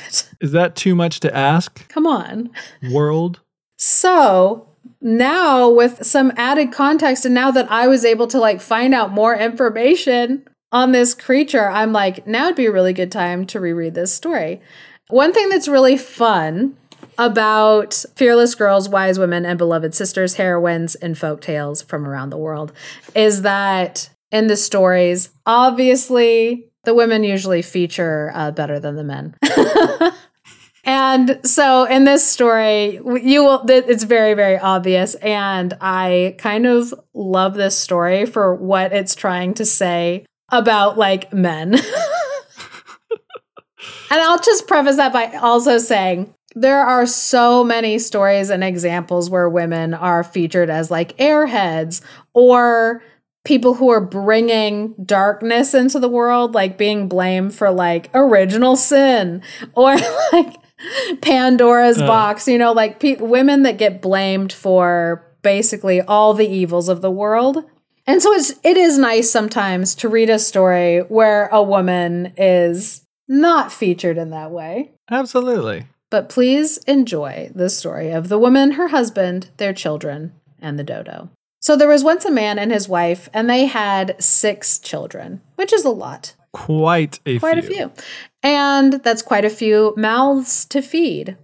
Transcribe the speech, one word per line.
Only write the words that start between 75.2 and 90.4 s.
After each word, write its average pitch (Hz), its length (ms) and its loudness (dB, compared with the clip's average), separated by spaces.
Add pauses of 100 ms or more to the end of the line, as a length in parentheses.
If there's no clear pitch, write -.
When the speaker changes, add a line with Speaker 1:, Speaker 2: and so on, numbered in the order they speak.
Speaker 1:
But - 180 -2
please 269 580 0
enjoy 185 640 -2
the 185 160 -2
story 165 440 -8
of 165 160 -6
the 208 100 0
woman, 269 340 4
her 330 160 -2
husband, 202 680 -4
their 202 160 -4
children, 156 600 -8 (280)
and 147 180 -10
the 143 60 -8
dodo. - 460 -14 (300)
So 302 140 2
there 294 140 4
was 294 160 4
once 330 200 0
a 392 60 -2
man 214 300 -2
and 208 100 -2
his 202 180 -4
wife, 175 460 -2
and 226 160 -2
they 254 160 2
had 202 560 -4
six - 560 -2
children, - 600 -14 (160)
which 392 160 -4
is 381 120 2
a 269 60 0
lot. 147 440 -10 (180)
Speaker 2:
Quite 156 760 -2
a 123 140 -2
Speaker 1:
Quite 330 240 -2
Speaker 2:
few. 370 100 -8
Speaker 1:
a - 20 -10 (120)
few. - 40 -20 (520)
And 277 480 2 (100)
that's 226 200 -2
quite 208 220 -2
a 214 60 0
few 214 460 0
mouths 254 720 -2